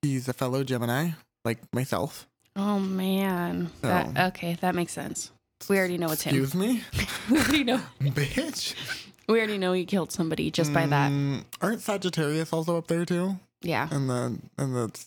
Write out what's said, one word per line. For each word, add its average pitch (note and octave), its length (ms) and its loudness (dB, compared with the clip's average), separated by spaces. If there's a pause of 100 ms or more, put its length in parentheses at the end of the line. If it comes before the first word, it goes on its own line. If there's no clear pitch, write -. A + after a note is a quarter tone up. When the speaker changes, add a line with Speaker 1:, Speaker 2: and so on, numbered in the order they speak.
Speaker 1:
He's C3 260 0
a B2+ 40 -2
fellow C3 320 0
Gemini, B2+ 460 0 (340)
like A2+ 140 0 (140)
myself. - 540 -2 (300)
Speaker 2:
Oh, G3+ 240 0
man. F#3 880 0 (120)
That, - 340 0
Speaker 1:
So F3+ 80 4
Speaker 2:
okay, E3+ 360 -2
that F3+ 140 0
makes F3 180 -2
sense. - 380 -8 (380)
We G3 100 4
already F3+ 180 2
know E3+ 140 0
it's D#3+ 120 -2
him. C#3+ 200 2
Speaker 1:
Excuse C#3 120 -2
me? A3 340 2
Speaker 2:
<laughs> - 420 -4
We D4 80 6
already C#4 260 4
know. A#3+ 160 2 (200)
Speaker 1:
Bitch. C#3+ 720 -2 (540)
Speaker 2:
We A3 100 6
already G#3+ 200 0
know F#3 140 2
he F#3 140 2
killed F#3 240 0
somebody D#3+ 400 0
just D3+ 240 2
by D#3+ 120 2
that. C#3+ 260 4
Speaker 1:
Mm, C#3 320 0 (180)
aren't G#3+ 180 0
Sagittarius D#3+ 720 -2
also E3 240 0
up E3 120 -4
there E3+ 180 2
too? F3+ 320 0 (240)
Speaker 2:
Yeah. D3+ 300 0
Speaker 1:
And C#3 180 0
the, B2 280 0 (200)
and C3+ 160 -2
the A#2 320 -2